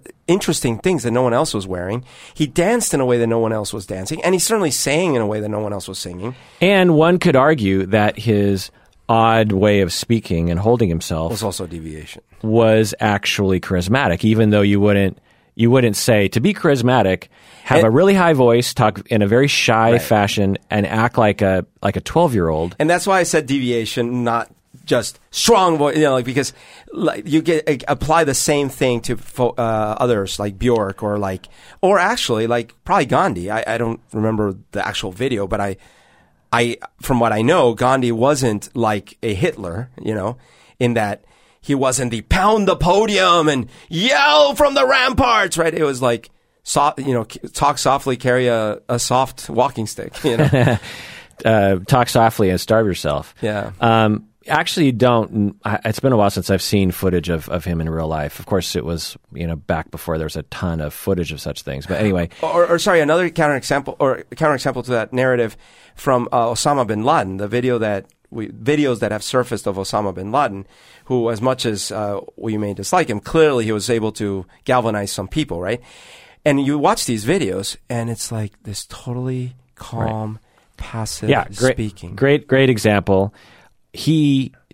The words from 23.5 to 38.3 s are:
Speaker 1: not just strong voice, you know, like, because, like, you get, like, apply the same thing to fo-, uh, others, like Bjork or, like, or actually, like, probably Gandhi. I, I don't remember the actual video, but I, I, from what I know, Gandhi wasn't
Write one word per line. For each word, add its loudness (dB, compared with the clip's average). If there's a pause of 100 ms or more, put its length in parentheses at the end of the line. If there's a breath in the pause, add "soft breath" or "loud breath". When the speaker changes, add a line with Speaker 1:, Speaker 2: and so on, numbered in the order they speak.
Speaker 1:
not -2 (360)
just -2 (100)
strong 2
voice, 0
you 2
know, 4
like, 0
because, -4 (400 loud breath)
like, -4
you 2
get, 0
like, -2
apply 2
the 0
same 0
thing 0
to -4
fo-, -2
uh, -2
others, 0
like -6
Bjork 0
or, -2
like, -6 (340 loud breath)
or 4
actually, 0
like, -2 (100)
probably 2
Gandhi. 0
I, -4 (120)
I -4
don't -4 (120)
remember -2 (180)
the -4
actual -6
video, -4
but -4
I, -4 (760 soft breath)
I, 0 (240)
from 0
what 2
I 0
know, 4
Gandhi 0
wasn't 0